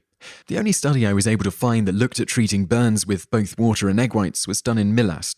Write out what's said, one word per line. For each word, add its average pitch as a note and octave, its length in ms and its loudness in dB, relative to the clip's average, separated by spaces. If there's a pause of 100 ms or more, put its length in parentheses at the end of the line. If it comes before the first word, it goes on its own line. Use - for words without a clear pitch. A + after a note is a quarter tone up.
(460)
The - 100 -6
only G#3+ 140 0
study C#3+ 340 0
I G2+ 100 2
was G2 120 2
able A2 160 2
to G2+ 80 0
find A2+ 380 0
that F#2 80 0
looked A#2+ 240 -2
at - 80 -2
treating G2+ 380 0
burns A2 420 2
with G2 240 -4
both G#2+ 260 -2
water G#2+ 300 2
and G2 100 2
egg A#2+ 160 0
whites G2 320 -2
was G2 160 -4
done A#2 160 0
in G#2 160 2
Milas, G#2 440 0